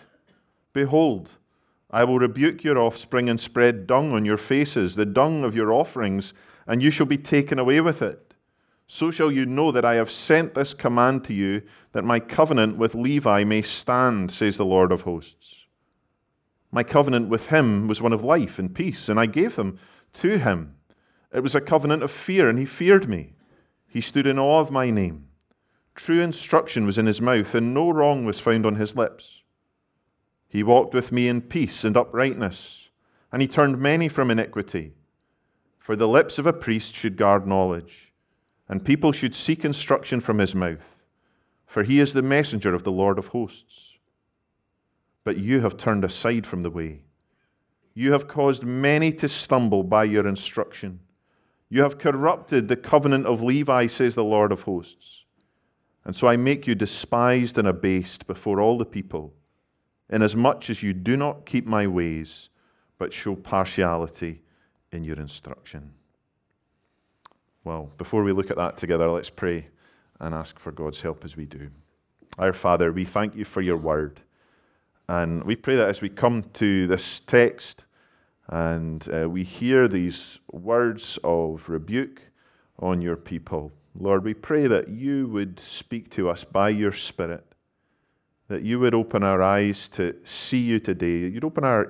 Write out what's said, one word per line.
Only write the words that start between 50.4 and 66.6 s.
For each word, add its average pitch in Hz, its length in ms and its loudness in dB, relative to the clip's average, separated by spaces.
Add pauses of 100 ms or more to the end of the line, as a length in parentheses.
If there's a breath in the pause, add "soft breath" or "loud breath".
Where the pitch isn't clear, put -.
You 123 100 2
have 143 160 2
corrupted 139 720 0
the 120 80 2
covenant 139 480 2
of 113 180 0
Levi, 127 440 2
says 117 280 0
the 117 80 0
Lord 107 300 4
of 92 120 -4
hosts. - 600 -10 (800)
And 95 100 -10
so - 120 2
I 120 100 6
make 139 300 0
you 120 80 2
despised 120 800 0
and 110 100 2
abased 92 600 -2
before 98 340 -4
all 113 160 4
the 117 80 -4
people, 82 480 -10 (800)
inasmuch 110 580 2
as 110 140 -8
you 104 100 -2
do 92 240 -2
not 143 300 -4
keep 120 180 -4
my 110 220 -2
ways, 85 640 -6 (480)
but - 160 -6
show 101 200 -6
partiality 87 1080 -4 (500)
in 82 120 -10
your 78 140 -10
instruction. 73 760 -16 (1700)